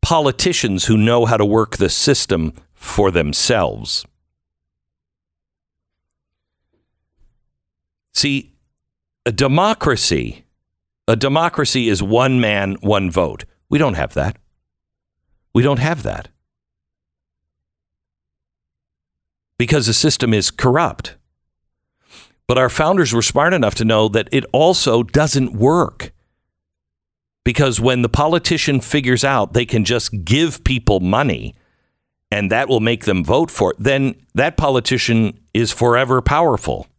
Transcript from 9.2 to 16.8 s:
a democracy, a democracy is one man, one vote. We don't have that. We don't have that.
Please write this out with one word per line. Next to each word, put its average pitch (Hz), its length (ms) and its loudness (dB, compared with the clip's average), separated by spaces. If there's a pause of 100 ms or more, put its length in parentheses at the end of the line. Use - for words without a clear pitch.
a 120 60 -2
democracy, 131 1120 0 (600)
a 113 80 2
democracy 135 760 0
is 98 140 0
one 123 380 2
man, 101 400 -2
one 98 300 0
vote. 82 340 -2 (240)
We 143 100 0
don't 139 160 0
have 73 200 -6
that. 82 240 -4 (1160)
We 120 80 4
don't 139 160 2
have 151 240 -4
that. 50 260 -10 (3250)